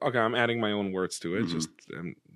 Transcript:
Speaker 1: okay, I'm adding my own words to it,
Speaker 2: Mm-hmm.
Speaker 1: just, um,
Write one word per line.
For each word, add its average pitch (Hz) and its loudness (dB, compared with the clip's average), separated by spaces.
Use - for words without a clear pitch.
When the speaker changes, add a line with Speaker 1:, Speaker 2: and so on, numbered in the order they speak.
Speaker 1:
okay, 127 2
I'm 113 2
adding 117 2
my 107 2
own 101 0
words 92 -2
to 85 -2
it, 113 2
Speaker 2:
Mm-hmm. - -2
Speaker 1:
just, 80 -2
um, 82 -8